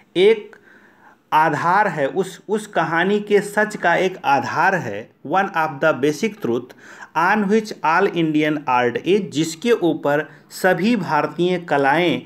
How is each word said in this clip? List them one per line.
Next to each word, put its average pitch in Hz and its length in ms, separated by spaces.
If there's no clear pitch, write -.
एक 208 380
आधार 160 540
है, 151 200
उस, 185 420
उस 214 180
कहानी 175 520
के 208 220
सच 208 340
का 170 200
एक 180 300
आधार 139 500
है, 117 360
One 185 220
of 156 200
the 156 180
basic 151 320
truth 123 420
on 185 200
which 214 360
all 175 240
Indian 151 480
art 123 380
is, 190 220
जिसके 160 420
ऊपर 151 580
सभी 185 460
भारतीय 165 640
कलाएं 147 680